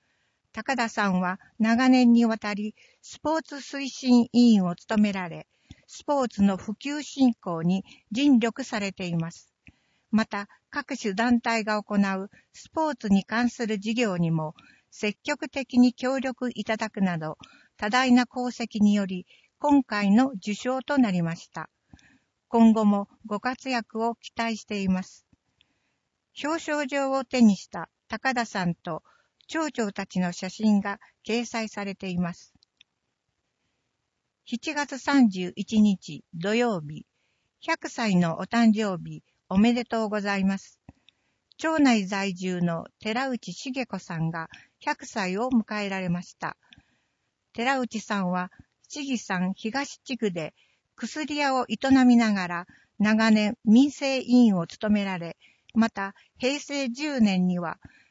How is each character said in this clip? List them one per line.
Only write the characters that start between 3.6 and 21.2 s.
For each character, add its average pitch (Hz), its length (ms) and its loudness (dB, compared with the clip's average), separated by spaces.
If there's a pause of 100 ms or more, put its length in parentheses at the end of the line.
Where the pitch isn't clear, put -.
進 247 440 2
委 240 220 8
員 185 120 4
を 175 100 -4
務 214 280 0
め 208 80 2
ら 185 160 -6
れ、 156 180 -12 (400)
ス - 180 -20
ポ 285 180 0
ー 240 60 0
ツ 202 140 -2
の 202 140 4
普 208 160 -10
及 285 300 -8
振 254 320 2
興 170 280 -8
に 185 220 0 (260)
尽 262 280 4
力 233 260 0
さ 233 140 -6
れ 196 140 -4
て 185 140 -8
い 170 100 -4
ま 165 140 -4
す。 - 220 -20 (580)
ま 220 160 2
た、 202 220 -8 (220)
各 277 260 -8
種 208 180 -6
団 233 260 2
体 226 240 -2
が 214 180 -2
行 208 140 -6
う 196 340 0 (220)
ス - 180 -20
ポ 311 200 -2
ー 262 60 -6
ツ 220 120 -8
に 196 160 4
関 240 260 -2
す 240 160 -6
る 214 120 -4
事 208 160 -6
業 220 220 0
に 170 140 0
も 156 240 -4 (360)
積 - 320 -6
極 294 260 -6
的 254 300 -4
に 247 140 6
協 262 280 -4
力 247 340 -6
い 208 100 -6
た 220 120 -4
だ 220 120 -6
く 208 120 -8
な 180 180 0
ど、 156 180 -8 (400)
多 208 140 -4
大 254 220 4
な 247 180 6
功 247 220 -6
績 220 280 -8
に 208 140 6
よ 202 120 0
り、 180 200 -8 (320)
今 285 240 4
回 208 300 0
の 254 180 6
受 208 240 -8
賞 254 280 -4
と 285 160 -2
な 233 120 2
り 175 120 0